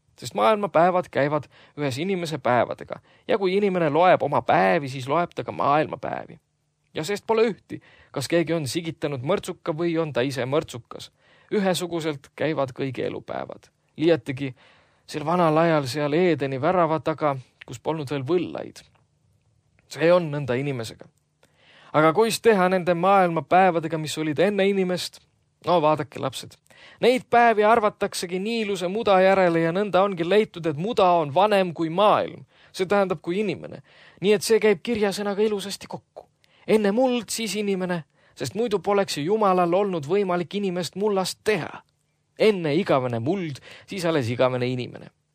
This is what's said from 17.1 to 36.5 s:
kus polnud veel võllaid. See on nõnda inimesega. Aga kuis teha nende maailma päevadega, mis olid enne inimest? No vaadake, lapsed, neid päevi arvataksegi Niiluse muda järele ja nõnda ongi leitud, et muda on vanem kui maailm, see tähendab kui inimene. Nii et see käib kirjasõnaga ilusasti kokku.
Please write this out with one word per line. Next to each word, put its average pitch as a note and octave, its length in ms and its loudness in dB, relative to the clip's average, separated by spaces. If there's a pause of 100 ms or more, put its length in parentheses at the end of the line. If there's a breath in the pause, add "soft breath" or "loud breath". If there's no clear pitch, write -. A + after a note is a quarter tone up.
kus C3 160 -14
polnud D3+ 280 -6
veel C#3+ 140 -4
võllaid. C3 560 -4 (1120)
See D3+ 200 0
on F3 200 2
nõnda C#3 240 -4
inimesega. C3 480 -6 (880 soft breath)
Aga D#3 240 4
kuis A3 240 2
teha F#3+ 320 4
nende F3+ 220 0
maailma F3+ 480 2
päevadega, E3 560 2
mis D3+ 200 -8
olid D#3 200 -2
enne F#3+ 300 2
inimest? F#3 520 -2 (460)
No E3+ 160 4
vaadake, D3+ 380 0
lapsed, - 360 -8 (440 loud breath)
neid A#3 300 2
päevi A#3 340 4
arvataksegi G3+ 760 0
Niiluse G3+ 500 -4
muda G#3 320 2
järele F#3+ 400 4
ja E3 120 0
nõnda F#3 320 0
ongi F#3 240 -2
leitud, F#3+ 380 0
et D3+ 100 -2
muda F#3+ 320 2 (120)
on C#3+ 140 -4
vanem F#3+ 400 2
kui D#3+ 160 -4
maailm, E3+ 560 2 (260 soft breath)
see F#3+ 140 -4
tähendab F#3+ 340 0
kui F3+ 200 -4
inimene. D#3 420 -6 (380 soft breath)
Nii G3+ 120 2
et G3+ 100 2
see A3 180 2
käib G3+ 220 2
kirjasõnaga G#3 600 -2
ilusasti G3+ 440 -4
kokku. - 420 -18 (380 soft breath)